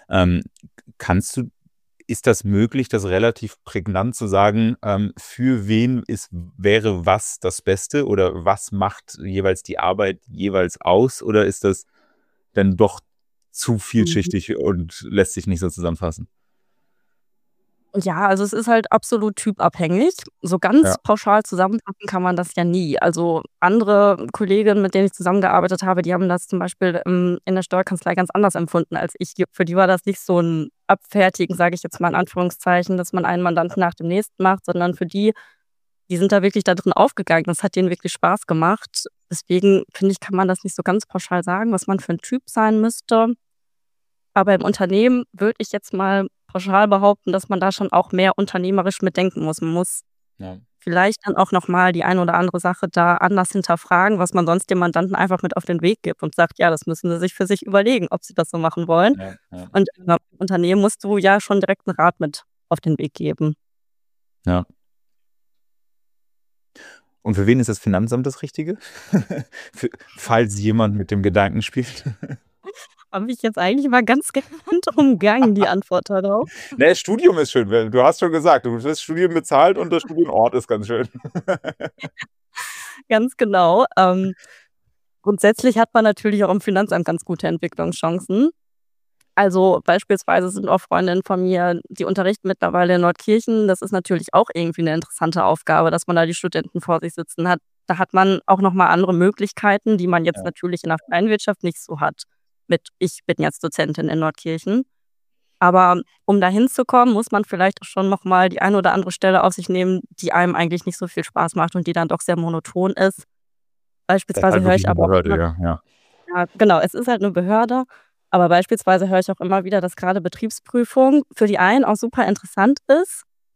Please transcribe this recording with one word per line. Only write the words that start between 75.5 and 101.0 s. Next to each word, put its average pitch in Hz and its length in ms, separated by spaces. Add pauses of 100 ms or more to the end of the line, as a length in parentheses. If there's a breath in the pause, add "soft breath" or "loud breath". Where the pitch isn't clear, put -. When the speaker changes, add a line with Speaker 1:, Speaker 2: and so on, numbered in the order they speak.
Speaker 2:
die 196 140
Antwort 190 420
darauf. 202 400
Speaker 1:
<laughs> - 260
Nee, 180 180
Studium 202 440
ist 147 140
schön. 113 380
Du 123 120
hast 156 180
schon 175 120
gesagt, 151 340
du 117 160
wirst 156 200
Studium 170 320
bezahlt 165 440
und 170 120
der 170 100
Studienort 151 540
ist 120 140
ganz 107 180
schön. 117 220 (260)
<laughs> - 1700
Speaker 2:
Ganz 226 280
genau. 196 480 (120)
Ähm, 185 380 (880 soft breath)
grundsätzlich 208 560
hat 226 160
man 220 100
natürlich 208 400
auch 175 60
im 196 100
Finanzamt 190 440
ganz 165 200
gute 170 240
Entwicklungschancen. 170 1040 (840)
Also 190 500
beispielsweise 185 640
sind 196 180
auch 185 120
Freundinnen 185 440
von 185 180
mir, 175 460
die 190 160
unterrichten 190 440
mittlerweile 180 480
in 175 60
Nordkirchen. 214 640
Das 185 140
ist 202 100
natürlich 180 420
auch 220 200
irgendwie 170 280
eine 160 120
interessante 165 500
Aufgabe, 160 460
dass 170 160
man 175 100
da 165 100
die 170 80
Studenten 165 460
vor 165 200
sich 165 140
sitzen 170 340
hat. - 120 (260)
Da 170 120
hat 190 140
man 190 340
auch 190 140
noch 190 140
mal 185 140
andere 180 260
Möglichkeiten, 202 840
die 175 80
man 175 180
jetzt 175 140
Speaker 1:
Ja. 190 60
Speaker 2:
natürlich 175 400
in 165 60
der 160 80 (100)